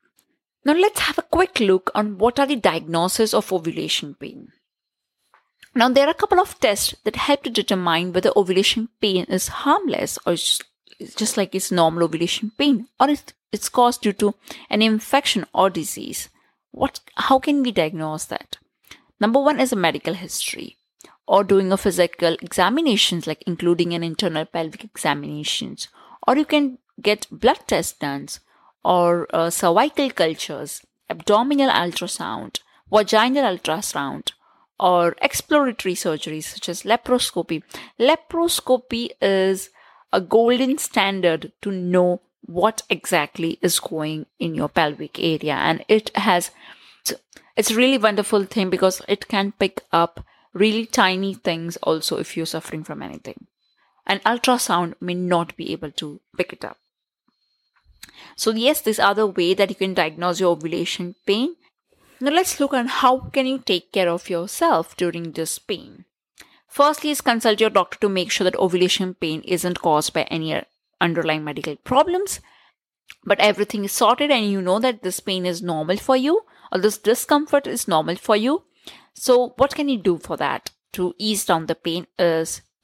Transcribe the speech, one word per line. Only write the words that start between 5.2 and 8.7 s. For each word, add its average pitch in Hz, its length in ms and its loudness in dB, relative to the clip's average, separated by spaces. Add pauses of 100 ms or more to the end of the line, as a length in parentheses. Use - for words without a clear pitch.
Now, 240 140 4
there 277 180 6
are 302 40 4
a 330 40 0
couple 381 240 2
of - 220 0
tests - 340 0 (100)
that - 120 -2
help - 280 0
to 262 60 -6
determine 180 640 0
whether 185 240 2
ovulation 196 540 2 (100)